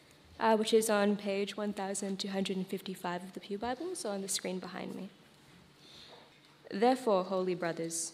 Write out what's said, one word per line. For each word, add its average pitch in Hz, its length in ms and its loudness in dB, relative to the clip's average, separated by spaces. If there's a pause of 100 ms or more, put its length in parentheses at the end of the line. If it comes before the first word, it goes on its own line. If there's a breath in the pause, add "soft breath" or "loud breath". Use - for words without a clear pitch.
(400 loud breath)
uh, 220 160 6
which 220 160 2
is 220 160 6
on 208 280 6
page 202 420 -2
one 208 160 -2
thousand 196 460 -4
two 202 80 -4
hundred 196 300 0
and 190 100 -2
fifty-five 180 560 -4
of 190 100 -14
the - 60 -12
Pew 202 180 -6
Bible, 262 380 -4
so 214 160 -4
on 196 100 -4
the 196 60 -6
screen 185 320 -2
behind 180 340 -8
me. 185 160 -10 (1600 loud breath)
"Therefore, 220 540 4
holy 185 320 0
brothers, 165 580 -4